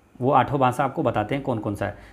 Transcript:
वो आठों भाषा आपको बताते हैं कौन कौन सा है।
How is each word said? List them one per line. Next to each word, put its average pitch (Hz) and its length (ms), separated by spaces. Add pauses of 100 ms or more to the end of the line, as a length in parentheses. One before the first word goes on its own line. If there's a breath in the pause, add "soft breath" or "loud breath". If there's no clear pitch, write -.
(200)
वो 127 120
आठों 127 280
भाषा 127 240
आपको 135 180
बताते 117 320
हैं 139 100
कौन 120 140
कौन 107 160
सा 101 120
है। 95 100 (160 loud breath)